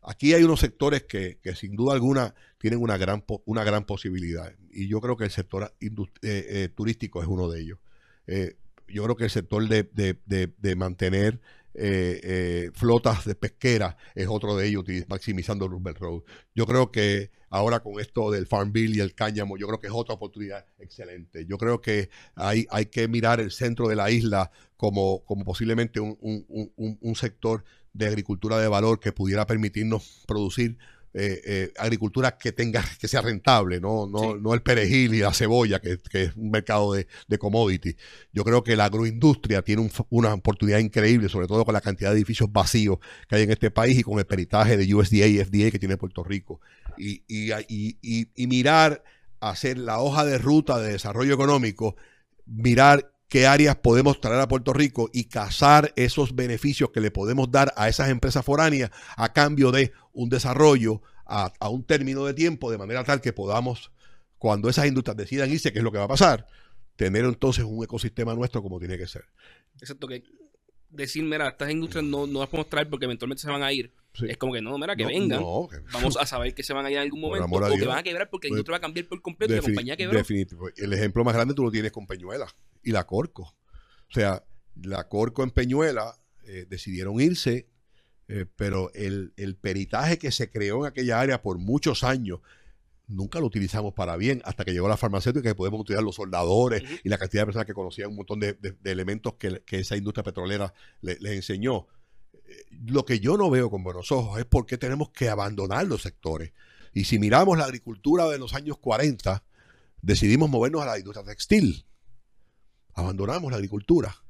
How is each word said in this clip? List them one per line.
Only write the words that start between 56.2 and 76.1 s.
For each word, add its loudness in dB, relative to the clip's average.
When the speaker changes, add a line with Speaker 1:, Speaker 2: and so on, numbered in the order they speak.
Speaker 1:
beneficios 0
que -2
le 0
podemos 0
dar 4
a 2
esas 2
empresas 0
foráneas 2
a 0
cambio 6
de 2
un -4
desarrollo 4
a, -2
a -4
un -6
término 0
de -4
tiempo, -2
de -4
manera -6
tal 0
que -2
podamos, -4
cuando 2
esas 2
industrias 0
decidan -2
irse, 0
que -4
es 0
lo -2
que -4
va 0
a -2
pasar, 4
tener 2
entonces 0
un -6
ecosistema -6
nuestro -4
como -10
tiene -8
que -10
ser. -16
Speaker 2:
Exacto, -16
que -14
decir, -8
"Mira, -4
estas -8
industrias -6
no, -4
no -4
las -6
podemos -6
traer -4
porque -6
eventualmente -8
se -10
van -4
a -2
ir". -6
Speaker 1:
Sí. -6
Speaker 2:
Es -6
como -4
que, -6
"No, -8
mira, -6
que -2
Speaker 1:
No, -2
Speaker 2:
vengan. 0
Speaker 1:
no, -4
que -16
Speaker 2:
Vamos -2